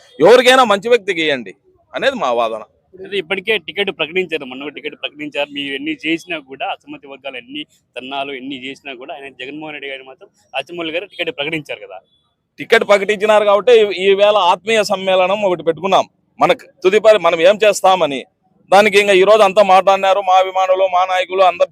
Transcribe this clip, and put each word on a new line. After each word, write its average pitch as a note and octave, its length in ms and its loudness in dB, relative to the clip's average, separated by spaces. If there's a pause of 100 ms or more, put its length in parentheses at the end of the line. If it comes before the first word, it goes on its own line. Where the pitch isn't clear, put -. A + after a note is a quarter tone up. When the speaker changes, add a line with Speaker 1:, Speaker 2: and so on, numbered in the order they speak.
(200)
Speaker 1:
ఎవరికైనా B3 440 6
మంచి G#3 260 -2
వ్యక్తికి F#3+ 320 -2
ఇవ్వండి C3 340 -4 (400)
అనేది A#3+ 200 -2
మా D3+ 160 -2
వాదన. A2+ 320 -2 (400)
Speaker 2:
అయితే G3 140 -10
ఇప్పటికే F#3+ 400 -6
టికెట్ F#3+ 340 -8
ప్రకటించారు, D#3+ 540 -6
మొన్న C3+ 240 -12
టికెట్ C#3+ 260 -14
ప్రకటించారు. C#3+ 540 -10
మీరు C#3+ 260 -10
ఎన్ని D3+ 300 -8
చేసినా E3 340 -8
కూడా, C3+ 260 -14
అసమ్మతి D3 420 -14
వర్గాలు C3+ 300 -16
ఎన్ని C3 260 -16 (340)
తన్నాలు C#3 340 -10
ఎన్ని C3 340 -14
చేసినా C#3 280 -16
కూడా, C3 200 -16
ఆయన C#3 160 -18
జగన్మోహన్ C#3+ 440 -16
రెడ్డి C#3+ 160 -14
గారు C3+ 140 -14
మాత్రం C3+ 260 -20 (260)
రాజమౌళి E3+ 360 -10
గారు F3+ 140 -8
టికెట్ E3 320 -10
ప్రకటించారు C#3+ 420 -8
కదా. G2+ 200 -18 (580)
Speaker 1:
టికెట్ G#3+ 260 0
ప్రకటించినారు G#3 640 2
కాబట్టి G3+ 260 2
ఈ, A3+ 140 6
ఈవేళ G3 500 2
ఆత్మీయ G3 480 0
సమ్మేళనం F#3+ 580 0
ఒకటి F3+ 220 -2
పెట్టుకున్నాం. D#3+ 460 0 (300)
మనకు - 260 2 (180)
తుదిపరి G#3+ 360 4
మనం E3+ 220 0
ఏం F#3+ 220 4
చేస్తామని F3+ 640 0 (480)
దానికి G3+ 260 4
ఇంకా G3+ 140 2
ఈ F#3 100 6
రోజు G#3+ 180 4
అంతా G3+ 220 4
మాట్లాడినారు. F#3+ 580 2
మా F#3 120 0
అభిమానులు, F#3+ 540 2
మా F3+ 180 0
నాయకులు F#3 360 -2
అందరు F3+ 300 2